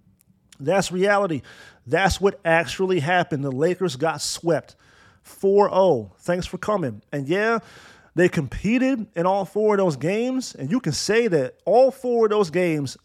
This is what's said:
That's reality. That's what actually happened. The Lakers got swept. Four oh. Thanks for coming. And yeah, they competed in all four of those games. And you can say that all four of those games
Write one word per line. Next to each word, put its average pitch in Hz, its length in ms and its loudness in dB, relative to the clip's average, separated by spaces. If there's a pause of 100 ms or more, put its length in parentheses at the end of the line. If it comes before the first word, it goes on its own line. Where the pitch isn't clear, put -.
(580)
That's 170 320 0
reality. 190 520 0 (440)
That's 185 340 0
what 190 240 0
actually 170 560 0
happened. 160 440 -2
The 139 80 -4
Lakers 165 440 -2
got 147 240 -4
swept. - 540 -4 (480)
Four 196 500 2
oh. 156 480 2
Thanks 180 260 -4
for - 100 -10
coming. 165 460 -4 (100)
And 139 160 -6
yeah, 214 300 0 (560)
they 175 160 4
competed 220 840 -2
in 170 120 -2
all 196 180 0
four 208 300 0
of 196 40 2
those 180 180 0
games. 226 580 -4
And 135 160 -8
you 247 100 0
can 160 120 -4
say 226 360 0
that 143 380 -2
all 247 240 6
four 240 360 0
of 202 40 0
those 208 180 2
games 156 560 -2